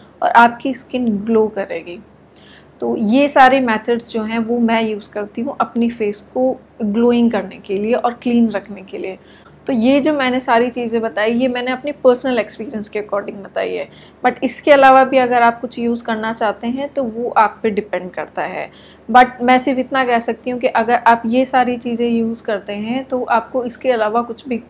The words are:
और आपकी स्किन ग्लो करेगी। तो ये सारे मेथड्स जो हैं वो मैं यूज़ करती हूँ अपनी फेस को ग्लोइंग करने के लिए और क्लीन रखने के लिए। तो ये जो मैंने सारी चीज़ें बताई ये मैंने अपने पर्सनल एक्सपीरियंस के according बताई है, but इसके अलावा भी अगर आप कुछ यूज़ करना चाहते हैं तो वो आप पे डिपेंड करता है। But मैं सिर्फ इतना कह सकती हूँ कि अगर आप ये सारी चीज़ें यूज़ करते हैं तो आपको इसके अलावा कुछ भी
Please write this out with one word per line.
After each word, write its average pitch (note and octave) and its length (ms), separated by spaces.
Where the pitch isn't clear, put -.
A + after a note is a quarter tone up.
और - 80
आपकी A#3+ 440
स्किन B3 340
ग्लो A3 220
करेगी। F3 520
तो A#3 160
ये B3 320
सारे C4+ 300
मेथड्स A#3 520
जो A3 120
हैं A3+ 160
वो A3+ 200
मैं A3+ 220
यूज़ G#3+ 280
करती G#3 320
हूँ C4+ 200
अपनी A#3 280
फेस G#3 320
को B3+ 180
ग्लोइंग A#3 500
करने F#3+ 340
के G3 120
लिए G#3+ 160
और A#3+ 280
क्लीन A#3 300
रखने G3 300
के G3 160
लिए। F#3 200
तो C#4 60
ये B3+ 280
जो D4+ 120
मैंने B3+ 260
सारी A#3+ 300
चीज़ें A#3 320
बताई A3 300
ये A#3+ 160
मैंने B3 240
अपने B3+ 200
पर्सनल B3 360
एक्सपीरियंस G#3 500
के G#3 120
according G3+ 420
बताई F#3+ 300
है, E3+ 140
but B3 180
इसके - 280
अलावा C4+ 320
भी C4 140
अगर B3 240
आप A#3 200
कुछ A#3+ 180
यूज़ A#3 240
करना A3 300
चाहते A3+ 340
हैं C4+ 260
तो C#4 100
वो A#3 260
आप G#3 340
पे A3 60
डिपेंड F#3 420
करता D#3 320
है। D3+ 260
But B3 300
मैं B3+ 180
सिर्फ B3+ 200
इतना C4 260
कह A#3+ 140
सकती A#3 300
हूँ B3 100
कि B3+ 80
अगर A#3 280
आप A#3 180
ये B3+ 200
सारी B3 320
चीज़ें A#3+ 320
यूज़ A3+ 340
करते G3+ 300
हैं A3+ 300
तो B3+ 200
आपको A#3 400
इसके B3+ 280
अलावा A3 300
कुछ A#3 260
भी A#3 220